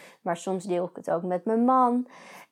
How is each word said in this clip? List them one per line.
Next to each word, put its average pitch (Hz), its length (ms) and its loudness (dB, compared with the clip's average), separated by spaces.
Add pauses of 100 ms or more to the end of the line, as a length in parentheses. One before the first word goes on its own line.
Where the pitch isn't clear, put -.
(200)
maar 175 160 -4
soms 185 280 -6
deel 180 200 -2
ik 175 120 -10
het - 140 -8
ook 175 120 0
met 180 220 -4
mijn 226 200 2
man. 247 440 4 (440)